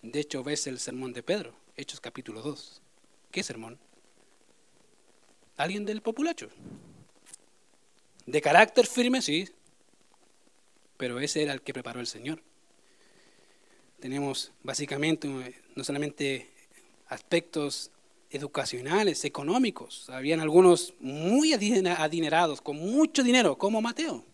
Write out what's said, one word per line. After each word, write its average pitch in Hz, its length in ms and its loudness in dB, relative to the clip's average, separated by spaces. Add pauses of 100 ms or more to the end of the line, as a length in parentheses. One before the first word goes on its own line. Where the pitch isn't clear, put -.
De 120 180 -6
hecho, 143 240 -6
ves 147 240 -4
el 127 120 -10
sermón 127 340 -10
de 120 80 -10
Pedro, 190 320 -4 (220)
Hechos - 240 -14
capítulo 110 420 -14
dos. - 400 -12 (500)
¿Qué 190 120 -6
sermón? 113 340 -12 (1800)
Alguien 196 300 -4
del 214 160 -6
populacho. 294 480 -6 (1800)
De 147 160 0
carácter 214 460 6
firme, 254 340 2
sí. 165 260 -2 (1500)
Pero 123 240 -6
ese 151 200 -2
era 143 120 0
el 131 80 -10
que - 100 -10
preparó 123 300 -10
el 117 60 -8
Señor. 131 340 -10 (1600)
Tenemos 135 500 -6 (120)
básicamente, 147 680 -2
eh, 127 260 -10 (200)
no 143 100 -10
solamente 143 640 -4 (580)
aspectos - 840 -4 (380)
educacionales, 143 960 -2
económicos. 180 840 -2
Habían 139 320 0
algunos 170 580 8
muy 196 540 2
adine-, 202 440 4
adinerados, 160 640 2
con 147 140 -6
mucho 262 480 2
dinero, 240 340 6
como 214 240 0
Mateo. 233 520 -4